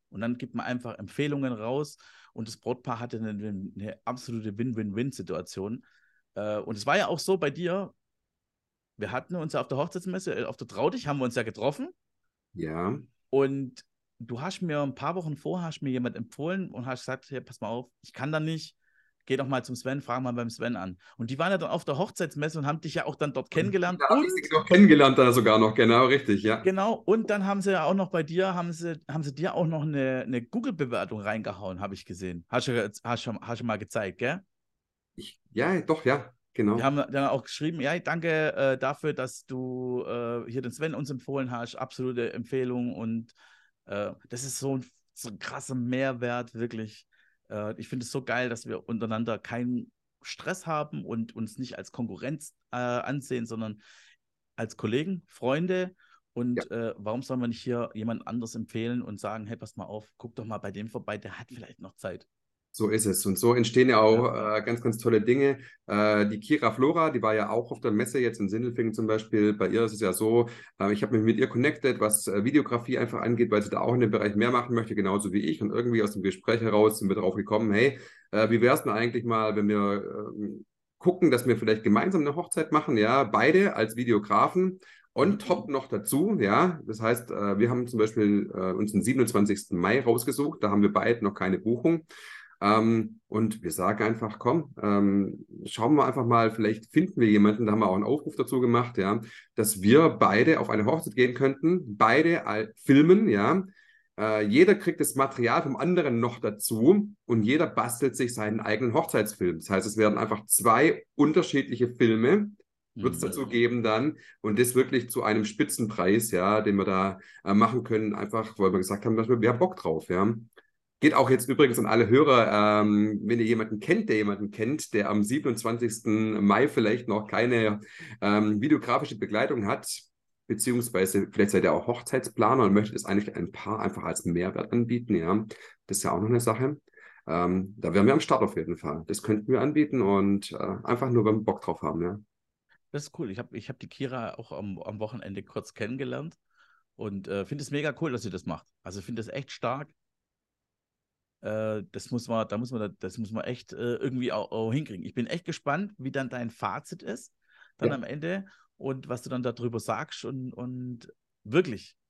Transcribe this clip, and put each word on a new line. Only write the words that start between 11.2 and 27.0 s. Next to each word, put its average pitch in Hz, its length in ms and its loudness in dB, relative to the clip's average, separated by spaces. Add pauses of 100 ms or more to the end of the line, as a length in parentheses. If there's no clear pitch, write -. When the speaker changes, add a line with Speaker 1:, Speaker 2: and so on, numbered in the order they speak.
Speaker 1:
uns 120 100 -4
ja 120 80 0
getroffen. 127 460 -4 (640)
Speaker 2:
Ja. 90 480 -4 (280)
Speaker 1:
Und 135 560 -2 (340)
du 120 220 -10
hast 190 200 -10
mir 151 200 -2
ein 135 140 -4
paar 156 200 -4
Wochen 160 200 -6
vorher, 170 320 -6
hast - 140 -10
mir 143 80 -4
jemand 123 260 -4
empfohlen 156 560 -8
und 117 140 -12
hast 131 160 -8
gesagt, - 300 -10
"Hey, 131 100 -8
pass - 200 -20
mal 107 80 -8
auf, 123 200 -10 (120)
ich - 120 -20
kann 135 180 -6
da 156 80 -2
nicht, 160 380 -8 (480)
geh 135 120 -2
doch 135 100 -4
mal 131 160 -2
zum 123 120 -10
Sven, 131 260 -6
frag 123 200 -6
mal 123 120 -4
beim 120 160 -4
Sven 117 260 -6
an." 92 220 -10 (200)
Und 113 120 -8
die 135 100 -6
waren 175 120 0
ja 190 60 2
dann 165 120 -6
auf 160 160 -4
der 139 120 -2
Hochzeitsmesse 160 640 -4
und 139 60 -4
haben 151 160 -2
dich 156 140 -10
ja 165 100 -4
auch 143 100 -6
dann 147 180 -4
dort 131 180 -6
Speaker 2:
Und - 0 -
Speaker 1:
kennengelernt 180 500 -2
Speaker 2:
da 135 80 4
hab 294 140 6
ich 359 100 0
Speaker 1:
und - 0 -
Speaker 2:
sie - 180 -4
noch 156 140 4
kennengelernt, 151 520 10
da 123 140 8
sogar 110 260 6
noch, 107 160 6
genau, 117 340 8
richtig, 110 360 2
ja. 110 200 2
Speaker 1:
Genau, 190 300 2
und 214 360 0